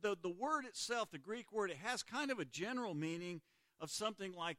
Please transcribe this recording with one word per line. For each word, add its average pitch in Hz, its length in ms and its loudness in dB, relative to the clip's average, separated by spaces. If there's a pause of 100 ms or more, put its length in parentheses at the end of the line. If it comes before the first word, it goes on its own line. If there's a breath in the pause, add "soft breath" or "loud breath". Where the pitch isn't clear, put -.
the, 202 220 2
the 180 80 0
word 262 360 2
itself, 233 440 0
the 160 80 -6
Greek 208 340 -4
word, 208 180 4
it 147 120 -4
has 233 220 0
kind 277 260 0
of 247 80 2
a 165 60 2
general 202 500 -2
meaning 165 460 -2 (400 soft breath)
of 156 100 -6
something 202 440 -2
like 170 240 -2